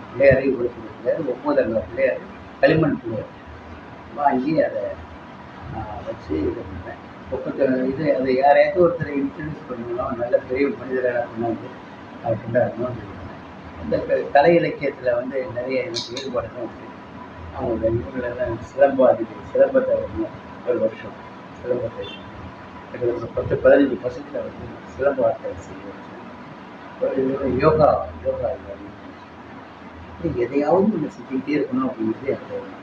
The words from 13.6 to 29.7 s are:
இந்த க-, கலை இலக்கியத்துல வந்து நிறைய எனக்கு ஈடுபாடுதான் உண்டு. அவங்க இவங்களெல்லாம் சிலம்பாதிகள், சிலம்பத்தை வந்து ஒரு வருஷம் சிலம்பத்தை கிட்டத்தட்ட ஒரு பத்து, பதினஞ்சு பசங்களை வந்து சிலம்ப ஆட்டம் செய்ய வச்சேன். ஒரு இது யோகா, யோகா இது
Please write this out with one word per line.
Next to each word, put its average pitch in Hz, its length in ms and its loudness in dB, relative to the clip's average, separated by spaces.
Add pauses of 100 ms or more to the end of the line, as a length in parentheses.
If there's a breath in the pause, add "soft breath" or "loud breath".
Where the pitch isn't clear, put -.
இந்த - 200 -2
க-, 135 340 0
கலை 147 220 8
இலக்கியத்துல 139 600 2
வந்து 131 220 -2 (160)
நிறைய 127 300 -2
எனக்கு 117 300 -6
ஈடுபாடுதான் 123 540 -6
உண்டு. - 220 -14 (640)
அவங்க - 380 -2
இவங்களெல்லாம் - 640 -2 (100)
சிலம்பாதிகள், 127 880 4
சிலம்பத்தை 523 460 4
வந்து - 280 -2 (420)
ஒரு - 140 0
வருஷம் - 380 -2 (380)
சிலம்பத்தை - 500 -4 (800)
கிட்டத்தட்ட 120 340 -2
ஒரு 117 160 -6
பத்து, - 240 0
பதினஞ்சு 131 420 8
பசங்களை - 420 -6
வந்து - 260 -10 (220)
சிலம்ப 131 360 0
ஆட்டம் 110 340 0
செய்ய - 260 -14
வச்சேன். - 380 -14 (760)
ஒரு - 200 0
இது 131 400 0
யோகா, 156 300 8 (340)
யோகா - 280 0
இது - 380 -10 (1120)